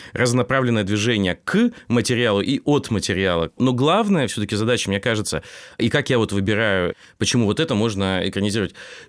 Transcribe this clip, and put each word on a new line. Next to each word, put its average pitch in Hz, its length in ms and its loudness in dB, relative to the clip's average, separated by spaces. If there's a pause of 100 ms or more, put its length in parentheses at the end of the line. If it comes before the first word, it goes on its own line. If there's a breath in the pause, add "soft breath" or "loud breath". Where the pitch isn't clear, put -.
(140 loud breath)
разнонаправленное 123 720 2
движение 101 600 0
к 233 280 2 (160 loud breath)
материалу 117 540 2
и 131 240 -2
от 143 260 2
материала. 90 640 0
Но 127 160 2
главная 160 540 2
всё-таки 104 280 -4
задача, 110 340 0
мне 98 100 0
кажется, 107 420 -2 (360 loud breath)
и 113 120 0
как 147 200 0
я 127 80 4
вот 107 140 0
выбираю, 101 600 0 (240 soft breath)
почему 117 280 0
вот 101 140 0
это 151 160 0
можно 98 480 0
экранизировать, 101 500 -2 (360 loud breath)